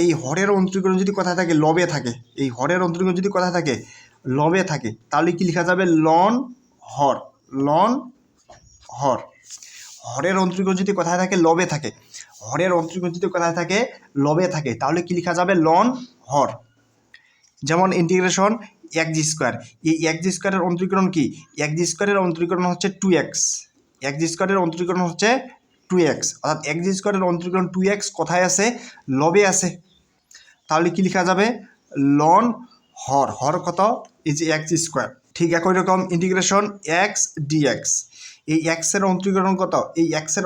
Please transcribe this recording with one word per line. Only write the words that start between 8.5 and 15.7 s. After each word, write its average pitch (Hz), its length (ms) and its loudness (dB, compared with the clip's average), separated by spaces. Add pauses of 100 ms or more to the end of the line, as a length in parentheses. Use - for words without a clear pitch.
হর। 131 220 0 (920)
হরের 156 320 -2
অন্তরীকরণ 185 400 0
যদি 202 160 0
কোথায় 175 240 0
থাকে? 190 140 0 (100)
লবে 165 260 4
থাকে। 143 180 -6 (560)
হরের 156 320 -2
অন্তরীকরণ 170 380 -4
যদি 180 180 -4
কোথায় 170 260 0
থাকে? 175 180 -2 (460)
লবে 156 300 2
থাকে, 147 160 -4 (100)
তাহলে 151 260 0
কি - 120 -8
লেখা 175 200 -2
যাবে? 180 160 2 (120)
লন 175 200 6 (440)